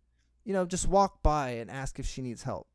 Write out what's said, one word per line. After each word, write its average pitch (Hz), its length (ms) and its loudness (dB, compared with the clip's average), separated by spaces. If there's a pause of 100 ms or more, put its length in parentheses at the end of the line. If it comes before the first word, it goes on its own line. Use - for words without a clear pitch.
(440)
you 202 100 -6
know, 185 120 0
just 175 220 -2
walk 196 360 4
by 147 280 2
and 117 200 -8
ask 135 280 -8
if 131 80 -4
she - 140 -8
needs 120 220 -8
help. 107 320 -8